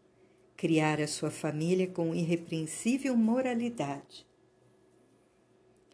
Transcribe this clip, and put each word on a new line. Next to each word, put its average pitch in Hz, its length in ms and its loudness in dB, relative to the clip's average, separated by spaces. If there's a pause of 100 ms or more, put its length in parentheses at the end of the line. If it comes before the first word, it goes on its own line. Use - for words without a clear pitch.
(560)
Criara 156 520 2
sua 151 240 -4
família 165 560 0
com 170 260 -2
irrepreensível 175 1040 -2
moralidade. 233 1120 -2 (1700)